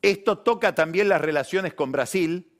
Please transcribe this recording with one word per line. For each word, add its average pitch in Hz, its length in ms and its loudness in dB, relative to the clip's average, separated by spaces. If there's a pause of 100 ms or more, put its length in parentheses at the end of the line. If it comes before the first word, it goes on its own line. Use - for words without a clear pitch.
Esto 202 360 0
toca 226 360 0
también 170 340 0
las 175 120 4
relaciones 156 540 -2
con 135 180 -4
Brasil. 165 680 -2